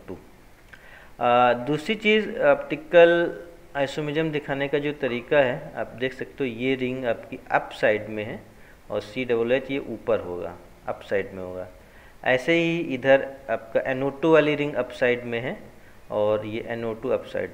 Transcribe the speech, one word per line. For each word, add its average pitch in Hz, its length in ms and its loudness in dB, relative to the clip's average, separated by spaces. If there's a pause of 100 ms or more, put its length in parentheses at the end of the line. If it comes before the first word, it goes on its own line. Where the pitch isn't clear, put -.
टू। 90 100 -12 (1000)
अ, 120 320 6
दूसरी 147 420 -2
चीज़, 214 440 2
optical 170 1040 6 (360)
isomerism 151 540 -2
दिखाने 143 380 -4
का 147 100 0
जो 147 140 -2
तरीका 127 460 0
है, 131 360 2
आप 113 120 -6
देख 127 260 -4
सकते - 280 -12
हो, 139 40 -2
ये 123 300 -2
ring 127 300 -4
आपकी - 340 -4 (120)
up - 220 0
side 107 360 0
में 107 160 -6
है 156 180 -10 (480)
और 104 100 -4
सी - 240 -6
डबल 117 280 0
एच 131 180 0
ये 139 80 -2
ऊपर 113 420 -2
होगा, 90 360 -8 (300)
अप - 140 -8
साइड 95 320 -4
में 92 100 -10
होगा। 90 260 -10 (560)
ऐसे 127 280 2
ही 170 260 2
इधर 135 560 2 (160)
आपका - 300 -2
एनओ 131 300 -2
टू 160 220 2
वाली 151 220 6
ring 147 200 -2
अप 120 160 -4
साइड 120 340 0
में 117 160 -4
है 151 180 -6 (520)
और 107 360 0
ये 110 140 -6
एनओ 117 340 -6
टू 123 140 -6
अप 110 160 0
साइड 92 300 -6